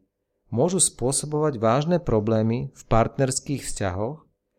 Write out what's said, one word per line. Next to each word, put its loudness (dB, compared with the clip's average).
môžu 0
spôsobovať -2
vážne 2
problémy 0
v -20
partnerských 0
vzťahoch -4